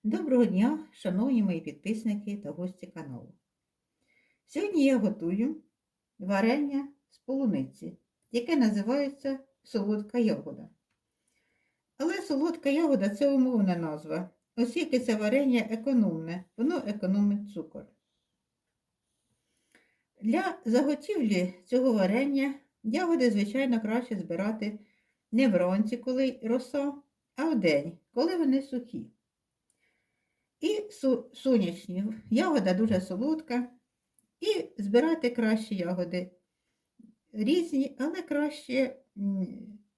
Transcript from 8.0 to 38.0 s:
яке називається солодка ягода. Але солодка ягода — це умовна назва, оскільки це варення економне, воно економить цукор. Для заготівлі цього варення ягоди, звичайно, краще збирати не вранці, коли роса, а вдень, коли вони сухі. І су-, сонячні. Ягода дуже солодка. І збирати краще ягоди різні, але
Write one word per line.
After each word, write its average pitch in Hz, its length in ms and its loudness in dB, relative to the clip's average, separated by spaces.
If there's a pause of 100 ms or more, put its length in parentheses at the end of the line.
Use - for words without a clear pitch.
яке 240 240 0
називається 269 840 0 (240)
солодка 208 540 -4
ягода. - 520 -2 (1300)
Але 349 240 -2
солодка 311 480 -2
ягода — 277 460 2
це 277 160 4
умовна 247 440 4
назва, 160 540 -6 (260)
оскільки 247 440 0
це 233 160 0
варення 240 440 2
економне, 185 840 0 (120)
воно 269 280 0
економить 202 680 0
цукор. - 320 -12 (2250)
Для 320 440 0
заготівлі 247 880 2 (120)
цього 254 280 2
варення 269 600 2 (300)
ягоди, 262 480 2
звичайно, 226 500 0
краще 226 340 -2
збирати 208 640 -4 (520)
не 254 160 4
вранці, 190 500 2
коли 254 460 -2
роса, 262 500 -2 (420)
а 311 140 -2
вдень, 170 480 2 (160)
коли 339 240 0
вони 269 240 2
сухі. - 500 -8 (1500)
І 311 80 -4 (240)
су-, - 440 -2
сонячні. 190 680 0 (260)
Ягода 247 440 2
дуже 202 280 2
солодка. 247 680 -4 (720)
І 392 380 -2
збирати 240 520 2
краще 220 460 0
ягоди 180 560 -4 (1000)
різні, 277 680 0
але 339 220 -2